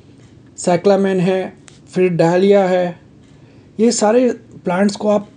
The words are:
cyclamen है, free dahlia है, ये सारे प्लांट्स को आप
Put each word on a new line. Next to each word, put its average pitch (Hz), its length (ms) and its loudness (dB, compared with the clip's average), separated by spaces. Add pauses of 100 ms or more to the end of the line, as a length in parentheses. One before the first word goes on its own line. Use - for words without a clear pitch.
(580)
cyclamen 190 640 0
है, 185 380 -4 (360)
free 185 160 0
dahlia 180 580 2
है, 180 320 -2 (800)
ये 226 120 2
सारे 233 420 2
प्लांट्स 196 600 -4
को 208 140 -4
आप 208 280 -2